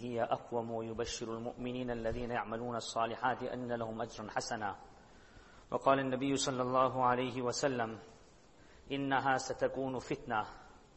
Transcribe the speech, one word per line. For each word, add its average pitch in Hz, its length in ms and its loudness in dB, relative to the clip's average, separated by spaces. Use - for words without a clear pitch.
هي 120 200 0
أقوم 117 480 -2
ويبشر 113 640 -4
المؤمنين 123 580 -4
الذين 117 400 -2
يعملون 117 440 -2
الصالحات 117 680 0
أن 123 300 -4
لهم 113 280 -4
أجرا 110 280 -6
حسنا. 107 460 -4
وقال 135 280 6
النبي 135 360 2
صلى 131 260 0
الله 127 440 4
عليه 123 360 4
وسلم: 120 580 0
إنها 135 460 4
ستكون 131 600 0
فتنة. 113 460 -2